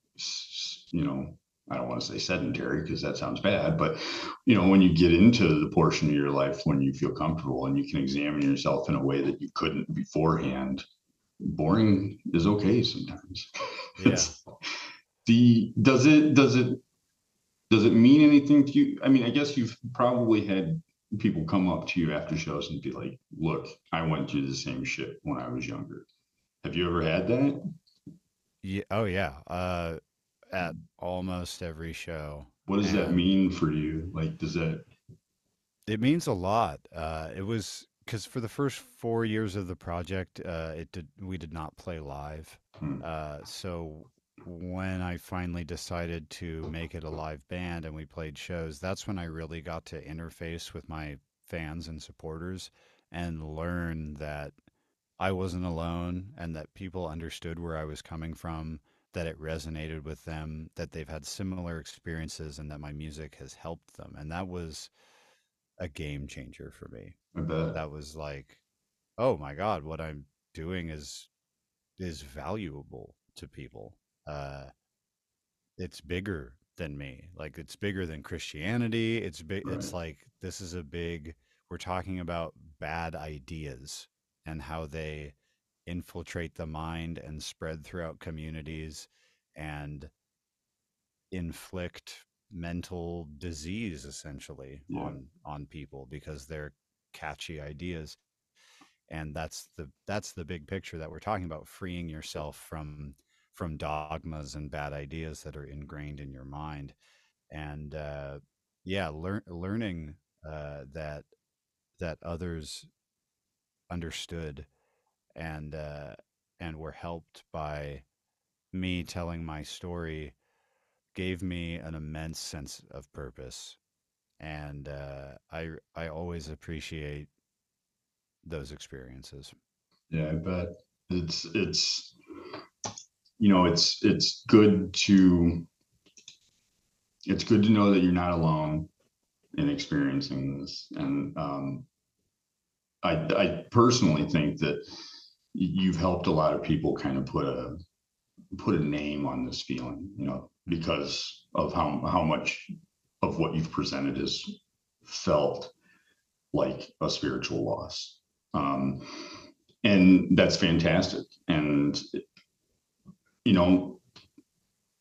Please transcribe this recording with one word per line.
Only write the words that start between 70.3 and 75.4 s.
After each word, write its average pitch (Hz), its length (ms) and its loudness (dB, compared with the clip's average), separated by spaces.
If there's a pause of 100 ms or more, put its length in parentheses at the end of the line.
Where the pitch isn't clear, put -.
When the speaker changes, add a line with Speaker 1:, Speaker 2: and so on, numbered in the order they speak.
Speaker 2:
doing 85 360 -6
is, 73 380 -14 (720)
is 82 240 -8
valuable 71 920 -10 (200)
to - 120 -16
people." 57 500 -18 (280)
Uh, 69 440 -12 (1080)